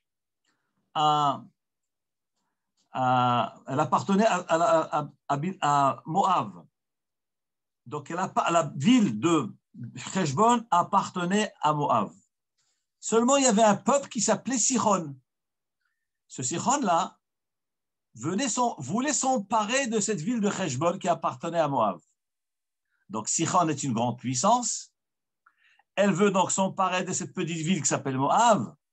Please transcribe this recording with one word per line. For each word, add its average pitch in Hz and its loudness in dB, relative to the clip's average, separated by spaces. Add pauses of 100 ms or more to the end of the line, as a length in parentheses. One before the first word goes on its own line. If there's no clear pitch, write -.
(920)
à, 147 2 (1500)
à, 123 0
elle 131 -4
appartenait 190 0
à, 180 0
à, 165 0
à, 147 -6 (180)
à, 143 -2 (240)
à 143 2
Moab. 156 -2 (1200)
Donc, 147 -10
elle 170 -6
a, 190 -4 (200)
la 165 2
ville 160 4
de 151 0 (560)
Cheshbon 196 2
appartenait 180 0 (120)
à 151 2
Moab. 127 0 (880)
Seulement, 240 2
il 277 4
y - 6
avait 226 4
un 208 4
peuple 277 0
qui 233 -6
s'appelait 226 -2
Sihon. 185 0 (1080)
Ce - -12
Sihon-là 170 0 (1000)
venait 190 -4
son, 247 -2
voulait 202 -4
s'emparer 247 0
de 220 -2
cette 202 -4
ville 226 -2
de 196 2
Cheshbon 170 -2
qui 180 -6
appartenait 165 -2
à 147 2
Moab. 110 -2 (1080)
Donc, 190 -8
Sihon 165 0
est 151 -4
une 135 -2
grande 123 -2
puissance. 202 -2 (1000)
Elle 196 2
veut 196 2
donc 180 2
s'emparer 185 -2
de 185 -6
cette 180 -6
petite 165 -6
ville 165 0
qui - -2
s'appelle 131 -2
Moab. 175 2 (160)